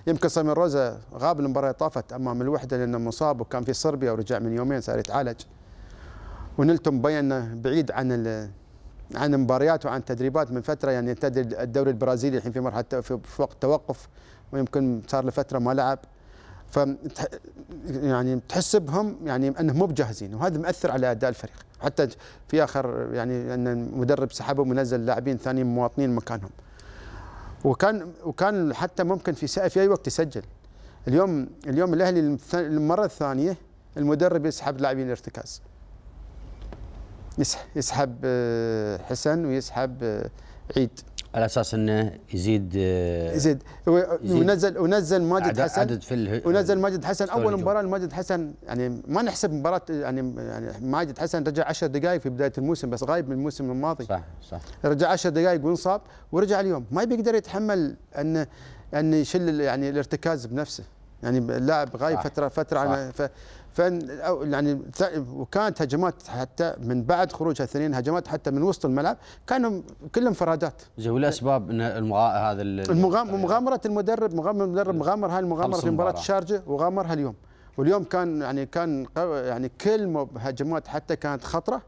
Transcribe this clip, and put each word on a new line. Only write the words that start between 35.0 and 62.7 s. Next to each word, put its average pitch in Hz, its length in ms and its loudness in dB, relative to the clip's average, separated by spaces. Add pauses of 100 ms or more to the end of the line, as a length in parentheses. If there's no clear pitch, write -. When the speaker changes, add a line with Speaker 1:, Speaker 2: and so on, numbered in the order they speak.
Speaker 1:
الارتكاز. - 560 -8 (1800)
يسح-، - 260 -2 (100)
يسحب، 135 480 -2
آه، 113 720 0
حسن 151 480 -2
ويسحب، 131 580 -4
آه، 107 260 -2 (480)
عيد. 127 220 0 (360)
Speaker 2:
على 113 100 2
اساس 110 280 0
انه 107 440 2 (160)
يزيد، 95 440 0
آه، 87 560 2
Speaker 1:
يزيد. 147 300 2 (240)
و-، 170 100 8 (260)
Speaker 2:
يزيد 180 180 4
Speaker 1:
ونزل، 190 360 4
ونزل 185 440 4
ماجد 175 240 2
Speaker 2:
عدد، 113 160 2
Speaker 1:
حسن. 156 200 2
Speaker 2:
عدد 120 200 0
في - 140 -6
اله-، 110 320 0
Speaker 1:
ونزل 190 320 4
ماجد 190 260 0
حسن. 196 200 0
Speaker 2:
مستوى 202 160 0
Speaker 1:
اول 220 60 4
Speaker 2:
الهجوم. 202 140 0
Speaker 1:
مباراه 202 200 2
لماجد 185 320 -2
حسن، 170 400 -4 (100)
يعني 123 440 -4
ما 165 140 0
نحسب 208 320 0
مباراه، 165 360 0
يعني، 131 480 -2
يعني 113 340 -6 (100)
ماجد 139 380 -2
حسن 165 240 -2
رجع 151 240 0
عشر 160 200 -2
دقائق 147 340 0
في 135 80 -2
بدايه 131 280 0
الموسم، 139 320 0
بس 120 140 -2
غايب 147 260 0
من 135 60 -2
الموسم 139 360 -2
الماضي. 139 340 -2
Speaker 2:
صح، 95 160 -2 (280)
صح. 87 100 -10 (260)
Speaker 1:
رجع 147 240 4
عشر 180 200 2
دقائق 165 360 4
وانصاب 180 360 2 (300)
ورجع 196 280 4
اليوم. 175 320 0
ما 175 120 2
بيقدر 233 320 2
يتحمل 202 600 0 (220)
ان، 156 280 0 (480)
ان 156 200 4
يشيل 165 360 2
ال-، 151 120 2
يعني 139 280 2
الارتكاز 147 560 -2
بنفسه. 131 380 -6 (400)
يعني 120 140 2
اللاعب 127 580 0
غايب 151 220 0
Speaker 2:
صح. - 60 -2
Speaker 1:
فتره، 143 240 -2
فتره 151 320 0